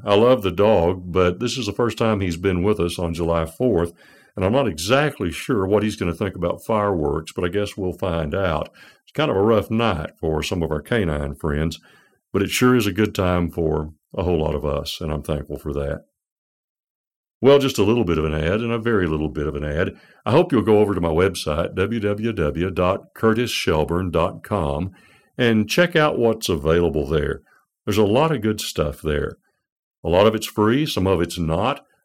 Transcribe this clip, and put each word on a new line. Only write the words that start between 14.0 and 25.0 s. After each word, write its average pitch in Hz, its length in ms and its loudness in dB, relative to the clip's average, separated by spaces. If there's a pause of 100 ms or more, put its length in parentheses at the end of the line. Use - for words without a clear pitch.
a 95 60 -2
whole 85 180 0
lot 76 140 -2
of 73 100 -4
us, 73 360 -4
and 78 120 -6
I'm 73 100 -6
thankful 71 360 -6
for 71 160 -8
that. 71 320 -6 (1300)
Well, 139 180 8
just 135 200 -2
a 101 60 4
little 113 200 4
bit 85 140 0
of 78 60 0
an 76 100 -2
ad 82 260 0
and 117 120 -4
a 117 60 -2
very 107 280 0
little 76 220 0
bit 73 180 -6
of 76 80 -4
an 73 100 -6
ad. 76 320 -4 (300)
I 107 60 0
hope 156 180 4
you'll 113 120 2
go 107 160 4
over 101 160 2
to 90 60 -4
my 85 100 0
website, 85 640 -2
W 107 240 -2
W 104 320 -2
W 85 380 -2
dot 90 440 -2
curtis 113 360 2
shelburne 85 600 0
dot 82 320 0
com, 85 480 -2 (460)